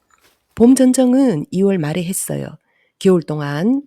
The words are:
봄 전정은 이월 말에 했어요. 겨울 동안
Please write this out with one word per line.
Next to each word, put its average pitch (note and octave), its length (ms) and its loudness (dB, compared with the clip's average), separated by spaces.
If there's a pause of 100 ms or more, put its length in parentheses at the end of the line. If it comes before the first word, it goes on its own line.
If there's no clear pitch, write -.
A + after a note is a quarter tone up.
(560)
봄 A#3+ 180 6
전정은 B3+ 800 2
이월 G3 260 0
말에 E3 260 -6
했어요. D#3+ 440 -8 (520)
겨울 F#3 220 2
동안 D#3 640 -4